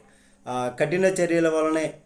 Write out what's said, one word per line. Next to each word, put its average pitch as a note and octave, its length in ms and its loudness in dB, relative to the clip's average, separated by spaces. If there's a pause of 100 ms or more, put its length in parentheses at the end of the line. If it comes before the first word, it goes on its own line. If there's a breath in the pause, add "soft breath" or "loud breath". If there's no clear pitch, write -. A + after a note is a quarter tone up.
(480 soft breath)
ఆ, B2 320 -4
కఠిన E3+ 240 0
చర్యల E3+ 440 2
వలనే D#3 460 0 (120)